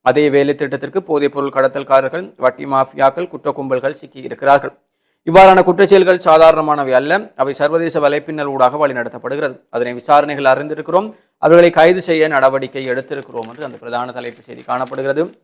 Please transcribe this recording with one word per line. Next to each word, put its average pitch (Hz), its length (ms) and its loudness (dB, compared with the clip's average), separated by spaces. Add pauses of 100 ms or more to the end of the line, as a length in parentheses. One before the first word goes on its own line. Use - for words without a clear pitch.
அதே 147 300 2
வேலை 143 240 0
திட்டத்திற்கு 143 480 -8
போதைப் 143 300 -2
பொருள் 139 180 -6
கடத்தல்காரர்கள், 135 840 -2
வட்டி 127 280 -4
மாஃபியாக்கள், 139 640 -2
குற்ற 147 240 -8
கும்பல்கள் 135 440 -6 (100)
சிக்கியிருக்கிறார்கள். 135 720 -2 (520)
இவ்வாறான 185 320 8
குற்றச்செயல்கள் 180 560 4
சாதாரணமானவை 156 760 2
அல்ல. 156 440 -2
அவை 135 180 -4
சர்வதேச 160 460 -2
வலைப்பின்னல் 147 460 -4
ஊடாக 139 420 0
வழிநடத்தப்படுகிறது. 127 720 -8 (100)
அதனை 123 220 -4
விசாரணைகள் 147 520 0
அறிந்திருக்கிறோம். 151 680 -2 (240)
அவர்களை 170 320 6
கைது 170 320 2
செய்ய 160 260 0
நடவடிக்கை 135 600 -2
எடுத்திருக்கிறோம்" 131 580 -10
என்று 135 160 -16
அந்த 123 140 -16
பிரதான 120 340 -8
தலைப்பு 120 300 -14
செய்தி 120 200 -20
காணப்படுகிறது. 135 800 -6